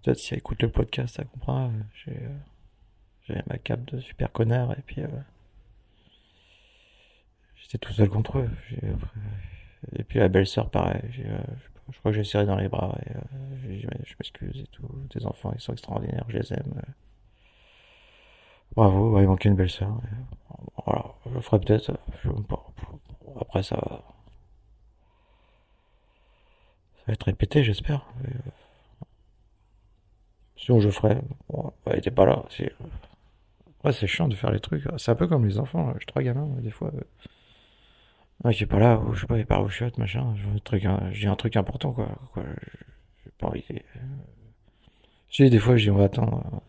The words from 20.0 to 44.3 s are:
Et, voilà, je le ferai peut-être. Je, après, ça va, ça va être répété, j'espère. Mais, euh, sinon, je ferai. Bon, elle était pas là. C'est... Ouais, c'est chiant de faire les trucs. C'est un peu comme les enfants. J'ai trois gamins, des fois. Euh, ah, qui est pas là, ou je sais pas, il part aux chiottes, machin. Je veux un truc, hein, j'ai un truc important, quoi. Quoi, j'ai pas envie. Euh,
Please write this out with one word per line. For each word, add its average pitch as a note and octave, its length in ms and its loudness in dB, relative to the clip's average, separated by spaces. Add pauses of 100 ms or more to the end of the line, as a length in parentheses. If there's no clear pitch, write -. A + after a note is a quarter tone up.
Et, - 500 -12 (320)
voilà, - 280 0 (120)
je A#2+ 80 -8
le B2 80 -4
ferai G#2+ 180 4
peut-être. - 400 2 (240)
Je, - 60 0 (1080)
après, - 240 -2
ça - 120 -4
va, - 280 -6 (3000)
ça - 120 -20
va A2 60 0
être - 100 -6
répété, C3 400 4
j'espère. A#2+ 440 0 (140)
Mais, C3+ 80 -8
euh, C3 220 -10 (2000)
sinon, B2 240 4
je G#2 100 6
ferai. G#2+ 280 2 (320)
Bon, - 240 -6 (120)
elle - 120 2
était - 140 -2
pas F#2+ 140 8
là. - 240 4
C'est... - 240 -6 (1120)
Ouais, D3 80 4
c'est G#2+ 160 0
chiant D#3+ 220 0
de G#2 60 0
faire - 160 -2
les G#2 100 0
trucs. D2+ 240 -6 (120)
C'est A#2 140 0
un A#2 40 6
peu F3 120 2
comme C#3 180 4
les G2 140 2
enfants. C#3+ 400 -2
J'ai - 60 -12
trois - 180 -2
gamins, C3 240 -2 (120)
des A2+ 120 -6
fois. - 220 -6
Euh, B2+ 80 -8 (1400)
ah, A2+ 80 6
qui G#2+ 100 0
est G2+ 40 -2
pas G2+ 120 2
là, A2+ 200 8
ou A2+ 140 -2
je G2+ 80 -4
sais - 60 -8
pas, A#2+ 100 2
il G#2+ 80 0
part G2+ 180 4
aux G2+ 60 0
chiottes, A#2+ 280 -6
machin. A#2 400 -2
Je G2+ 100 -6
veux G#2 80 0
un G#2 40 -2
truc, G2+ 260 -2
hein, F#2+ 260 0
j'ai G2+ 160 -2
un G2+ 80 2
truc A2 220 -2
important, B2+ 340 -2
quoi. A2+ 160 -4 (240)
Quoi, - 120 -6 (840)
j'ai - 120 -20
pas - 100 -4
envie. - 220 -4
Euh, - 300 -12 (1300)